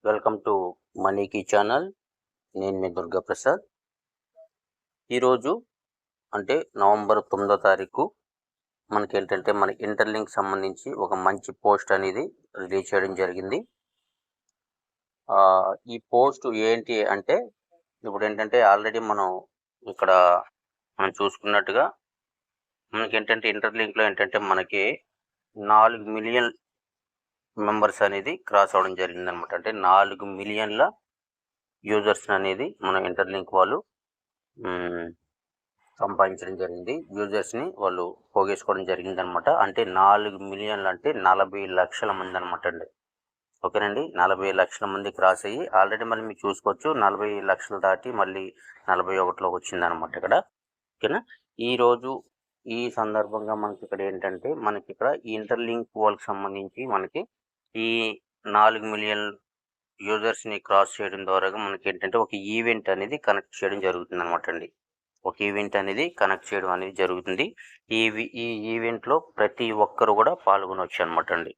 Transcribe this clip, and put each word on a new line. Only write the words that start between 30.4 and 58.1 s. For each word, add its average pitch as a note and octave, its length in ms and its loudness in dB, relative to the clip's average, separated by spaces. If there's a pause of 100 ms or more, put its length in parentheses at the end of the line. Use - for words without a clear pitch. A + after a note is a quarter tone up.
యూజర్స్ G#2 460 0
అనేది G2 520 -2
మన F#2+ 140 0
ఇంటర్లింక్ F#2+ 580 -2
వాళ్ళు, G2 300 2 (760)
మ్, F2 520 -6 (880)
సంపాదించడం F#3+ 560 0
జరిగింది. F2+ 480 -6 (140)
యూజర్స్‌ని G#2+ 600 -4
వాళ్ళు F2+ 380 -4 (200)
పోగేసుకోవడం G2 480 0
జరిగిందనమాట. F2+ 640 -4
అంటే A2 360 2
నాలుగు G2 540 4
మిలియన్లు G2 500 -6
అంటే A2 240 -2
నలభై F#2+ 540 2
లక్షల F#2 440 -2
మంది F#2 260 -6
అనమాట F2+ 300 -6
అండి. E2 180 -6 (840)
ఓకేనండి, G#2+ 500 -2
నలభై F#2+ 360 2
లక్షల F#2+ 340 0
మంది G2 240 -6
క్రాస్ F#2 360 2
అయ్యి A2+ 140 -6
already G#2+ 440 0
మళ్ళీ A2+ 200 -4
మీరు G2+ 240 -6
చూసుకోవచ్చు, G2+ 440 -2
నలభై G#2 480 0
లక్షలు G2 380 -2
దాటి F#2+ 340 0
మళ్ళీ F#2+ 420 -4 (360)
నలభై F2+ 280 0
ఒకటిలోకి F2+ 360 0
వచ్చిందనమాట E2+ 640 -4
ఇక్కడ. F#2 200 0
ఓకేనా, - 840 -6 (360)
ఈరోజు A#2+ 640 0 (440)
ఈ A#2 240 -6
సందర్భంగా G#2+ 640 -4
మనకి G#2 300 -8
ఇక్కడ G2 180 -8
ఏంటంటే F#2+ 520 -6
మనకి G#2 380 -4
ఇక్కడ C3+ 340 -2
ఈ A2 60 -8
ఇంటర్లింక్ A#2 640 -4
వాళ్ళకి G#2+ 260 0
సంబంధించి G2 640 -8
మనకి A2 420 -4 (480)
ఈ A2+ 440 -2 (260)